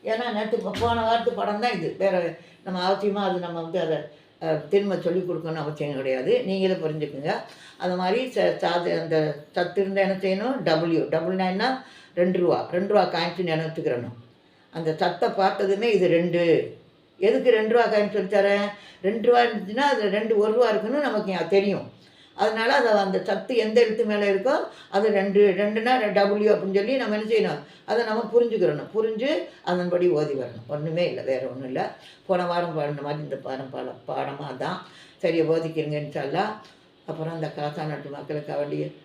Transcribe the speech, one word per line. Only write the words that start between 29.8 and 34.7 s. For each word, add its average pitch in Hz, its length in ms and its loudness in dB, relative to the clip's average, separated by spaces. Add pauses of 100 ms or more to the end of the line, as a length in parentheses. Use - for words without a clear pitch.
ஓதி 147 260 0
வரணும். 123 320 -8
ஒண்ணுமே 160 420 -2
இல்லை, 127 160 -6
வேற 131 220 -2
ஒண்ணும் 131 200 -10
இல்லை. 135 160 -4 (440)
போன 180 200 0
வாரம் 175 280 -2
பாடின 147 280 -4
மாதிரி 151 200 -6
இந்த 135 140 -8
பாடம் 131 340 -8
பாட-, 127 380 -10
பாடமா 139 500 -6
தான். 165 280 -6 (320)